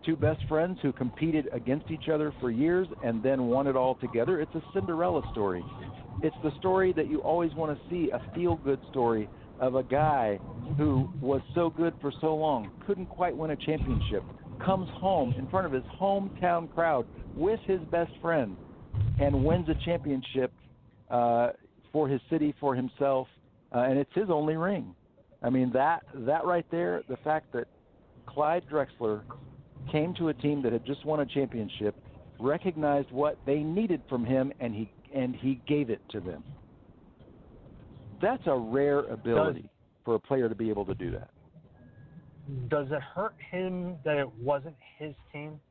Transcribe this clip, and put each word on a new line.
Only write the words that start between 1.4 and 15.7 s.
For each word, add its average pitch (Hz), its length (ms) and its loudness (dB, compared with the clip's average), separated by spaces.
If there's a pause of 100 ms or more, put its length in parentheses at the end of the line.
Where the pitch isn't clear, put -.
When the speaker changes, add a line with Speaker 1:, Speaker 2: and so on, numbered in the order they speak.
Speaker 1:
against 123 380 -2
each 156 220 -6
other 151 280 0
for 127 100 0
years 165 360 2 (180)
and 117 180 0
then 131 240 2
won 131 200 2
it 135 100 2
all 127 180 4
together. 127 460 0
It's 147 140 -6
a 160 80 -4 (120)
Cinderella 175 480 0 (100)
story. 95 320 0 (580)
It's 156 200 0
the 151 160 0
story 185 360 4
that 151 140 0
you 151 120 0
always 160 340 0
wanna 151 240 -2 (100)
see, 170 220 0
a 123 100 -2 (140)
feel-good 156 460 0 (100)
story 117 380 2 (320)
of 127 160 2
a 131 60 2
guy 127 560 2 (380)
who 139 320 4 (120)
was 135 200 2 (140)
so 170 160 4
good 160 300 0
for 143 200 -2
so 160 140 2
long, 143 360 0 (160)
couldn't 185 200 -2
quite 170 300 -2
win 156 160 -2
a 143 40 -2
championship, 135 680 0 (420)
comes 185 300 2
home 156 440 2
in 135 100 -4
front 185 180 0
of 143 60 -2